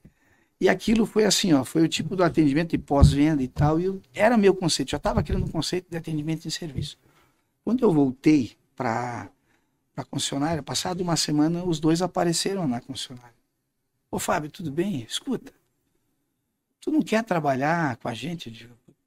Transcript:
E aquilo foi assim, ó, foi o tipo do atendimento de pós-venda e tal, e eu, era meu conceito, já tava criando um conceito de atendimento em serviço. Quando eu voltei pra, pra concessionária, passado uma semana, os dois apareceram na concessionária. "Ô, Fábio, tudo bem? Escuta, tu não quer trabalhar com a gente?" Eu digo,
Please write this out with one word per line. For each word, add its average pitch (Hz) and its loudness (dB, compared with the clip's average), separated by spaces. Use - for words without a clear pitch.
E 180 4
aquilo 208 2
foi - 2
assim, 190 2
ó, 135 4
foi 160 0
o 160 2
tipo 160 -4
do 180 2
atendimento 160 2
de 151 -2
pós-venda 143 4
e - -6
tal, 147 0
e 175 -2
eu, 190 -6
era 214 4
meu 196 6
conceito, 175 -2
já 147 -2
tava 214 -2
criando - -2
um - -6
conceito 180 -4
de 170 -10
atendimento 160 -6
em - -8
serviço. 147 -8
Quando 240 0
eu 202 6
voltei 143 2
pra, 120 -4
pra - -10
concessionária, 143 -4
passado 180 -6
uma 175 -2
semana, 160 0
os 175 -2
dois 165 2
apareceram 175 -2
na 123 -2
concessionária. - -14
"Ô, 208 -6
Fábio, 170 -2
tudo 156 -10
bem? 160 -4
Escuta, - -8
tu - -6
não 302 2
quer 220 0
trabalhar 151 0
com - -8
a 120 -6
gente?" 131 -12
Eu 117 -16
digo, 117 -20